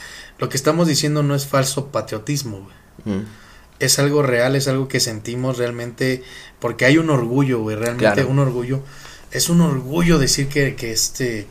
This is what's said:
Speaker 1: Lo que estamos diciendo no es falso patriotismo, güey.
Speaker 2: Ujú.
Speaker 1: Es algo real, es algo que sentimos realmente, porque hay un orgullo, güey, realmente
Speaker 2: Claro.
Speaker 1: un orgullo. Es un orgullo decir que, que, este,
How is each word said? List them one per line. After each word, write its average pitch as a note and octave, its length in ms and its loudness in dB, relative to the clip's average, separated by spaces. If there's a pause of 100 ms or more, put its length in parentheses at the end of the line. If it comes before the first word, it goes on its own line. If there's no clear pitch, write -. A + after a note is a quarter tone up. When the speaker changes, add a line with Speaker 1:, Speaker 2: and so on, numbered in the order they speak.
(400)
Speaker 1:
Lo B2+ 100 -4
que - 80 -4
estamos E3 300 2
diciendo D3+ 360 0
no C#3+ 120 2
es C#3 120 -2
falso C3+ 400 0
patriotismo, A2+ 760 -6 (420)
güey. G#2 140 -4
Speaker 2:
Ujú. G#2+ 80 -6 (540)
Speaker 1:
Es C3 200 2
algo C#3+ 220 4
real, B2+ 340 2
es C3+ 140 0
algo C3 180 -2
que C3 140 -2
sentimos A#2+ 560 -4
realmente, A#2+ 680 -4 (360)
porque A#2+ 260 -2
hay C#3+ 120 8
un D#3+ 120 2
orgullo, B2+ 500 2
güey, G#2+ 160 -4
realmente A#2 380 2
Speaker 2:
Claro. B2+ 160 2
Speaker 1:
un C#3 100 2
orgullo. B2+ 420 -2 (500)
Es C3 180 -2
un E3+ 100 6
orgullo D#3 580 2
decir C#3 300 2
que, C#3 300 0
que, A2+ 160 -6
este, A2 580 -4